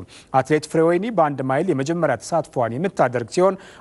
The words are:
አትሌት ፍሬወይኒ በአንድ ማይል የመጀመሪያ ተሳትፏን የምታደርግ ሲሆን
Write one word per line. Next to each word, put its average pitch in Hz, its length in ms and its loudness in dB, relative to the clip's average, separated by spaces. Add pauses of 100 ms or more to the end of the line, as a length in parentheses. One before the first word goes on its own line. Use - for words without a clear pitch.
(340)
አትሌት 147 340 2
ፍሬወይኒ 175 420 2
በአንድ 156 320 0
ማይል 135 260 -2
የመጀመሪያ 151 500 0
ተሳትፏን 131 560 -4
የምታደርግ 123 560 -2
ሲሆን 190 260 2 (260)